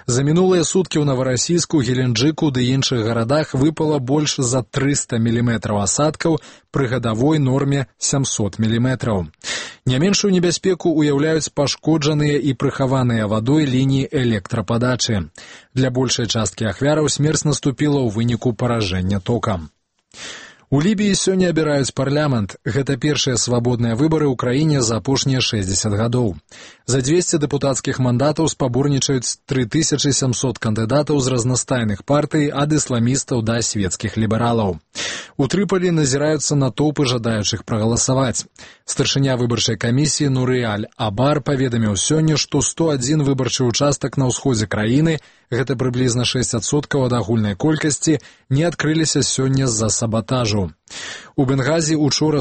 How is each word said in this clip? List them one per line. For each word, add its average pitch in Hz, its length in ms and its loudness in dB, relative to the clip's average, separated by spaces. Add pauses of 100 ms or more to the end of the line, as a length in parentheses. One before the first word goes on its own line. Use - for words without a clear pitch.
За 123 140 0
мінулыя 170 480 4
суткі 180 320 0
ў 147 80 2
Наварасійску, 131 720 0
Геленджыку 127 720 0
ды 127 220 2
іншых 127 320 0
гарадах 117 480 0
выпала 151 440 0
больш 143 400 0
за 127 220 0
трыста 135 560 -2
міліметраў 117 640 0
асадкаў 151 600 0 (320)
пры 135 160 0
гадавой 123 480 0
норме 139 480 0 (120)
сямсот 120 600 -2
міліметраў. 113 680 0 (600)
Не 127 160 2
меншую 202 320 2
небяспеку 180 640 0
ўяўляюць 151 560 0
пашкоджаныя 147 840 0
і 131 180 0
прыхаваныя 127 720 0
вадой 131 380 2
лініі 135 420 2
электрападачы. 117 1160 -2 (480)
Для 131 140 2
большай 123 360 -2
часткі 107 460 -2
ахвяраў 147 400 0
смерць 151 320 0
наступіла 143 580 0
ў 120 80 0
выніку 117 480 0
паражэння 101 640 0
токам. 98 500 -2 (1040)
У 139 80 4
Лібіі 202 320 2
сёння 185 380 2
абіраюць 151 420 0
парламент. 135 680 0
Гэта 135 340 -2
першыя 139 400 0
свабодныя 117 560 0
выбары 151 320 2
ў 135 80 2
краіне 139 480 2
за 113 160 0
апошнія 131 460 0
шэсцьдзясят 101 500 -2
гадоў. 117 400 0 (520)
За 127 140 0
дзвесце 165 380 2
дэпутацкіх 139 640 -2
мандатаў 139 500 2
спаборнічаюць 135 920 0
тры 131 240 0
тысячы 147 420 0
сямсот 127 460 0
кандыдатаў 131 640 0
з 127 120 0
разнастайных 120 720 0
партый, 147 460 2
ад 147 260 0
ісламістаў 123 680 0
да 113 180 0
свецкіх 101 560 -4
лібералаў. 110 640 0 (600)
У 135 80 0
Трыпалі 180 420 0
назіраюцца 151 640 0
натоўпы 143 540 0
жадаючых 113 560 -2
прагаласаваць. 117 800 0 (400)
Старшыня 135 560 0
выбарчай 117 400 0
камісіі 139 480 0
Нуры 127 400 0
Аль-Абар 110 720 -2
паведаміў 120 560 0
сёння, 156 400 2
што - 240 -2
сто 165 320 0
адзін 143 320 0
выбарчы 135 400 0
ўчастак 139 560 0
на 131 80 2
ўсходзе 113 400 0
краіны, 139 500 2 (320)
гэта 127 300 -2
прыблізна 123 480 0
шэсць 123 260 -2
адсоткаў 135 540 0
ад 123 80 0
агульнай 107 400 0
колькасці, 156 640 0 (300)
не 147 180 2
адкрыліся 151 560 0
сёння 135 420 0
з-за 113 220 0
сабатажу. 107 800 0 (680)
У 143 140 2
Бенгазі 151 480 2
учора 147 420 2